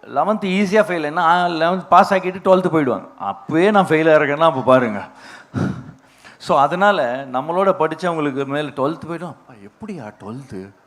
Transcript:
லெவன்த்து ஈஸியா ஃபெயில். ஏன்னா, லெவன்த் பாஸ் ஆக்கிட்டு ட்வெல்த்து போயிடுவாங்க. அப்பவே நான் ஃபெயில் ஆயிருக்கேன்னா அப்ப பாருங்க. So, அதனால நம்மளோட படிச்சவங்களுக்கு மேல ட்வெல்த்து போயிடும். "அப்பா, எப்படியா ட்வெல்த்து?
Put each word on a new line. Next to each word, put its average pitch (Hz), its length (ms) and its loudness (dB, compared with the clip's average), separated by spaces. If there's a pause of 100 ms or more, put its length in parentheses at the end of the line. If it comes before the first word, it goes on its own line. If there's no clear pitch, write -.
(140)
லெவன்த்து 196 300 -2
ஈஸியா 196 380 2
ஃபெயில். 165 300 -2
ஏன்னா, 175 380 2
லெவன்த் 170 380 -2
பாஸ் 190 260 6
ஆக்கிட்டு 185 300 -4
ட்வெல்த்து 185 280 4
போயிடுவாங்க. 135 360 0 (100)
அப்பவே 151 520 -2
நான் 202 160 4
ஃபெயில் 160 220 2
ஆயிருக்கேன்னா 147 300 4
அப்ப 156 220 2
பாருங்க. 117 480 2 (1300)
So, 165 200 0
அதனால 147 760 0
நம்மளோட 170 460 0
படிச்சவங்களுக்கு 156 680 -4
மேல 143 220 -6
ட்வெல்த்து 135 400 -4
போயிடும். 165 260 -12
"அப்பா, - 200 -20 (100)
எப்படியா 147 480 -16 (100)
ட்வெல்த்து? 104 480 -14 (160)